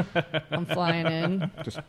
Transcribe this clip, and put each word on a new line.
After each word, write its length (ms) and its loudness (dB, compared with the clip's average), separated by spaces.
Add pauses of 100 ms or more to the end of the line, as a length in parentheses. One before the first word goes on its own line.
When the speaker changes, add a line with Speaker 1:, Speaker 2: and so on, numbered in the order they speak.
(520)
Speaker 1:
I'm 140 0
flying 420 2
in. 440 0 (120)
Speaker 2:
Just 260 -6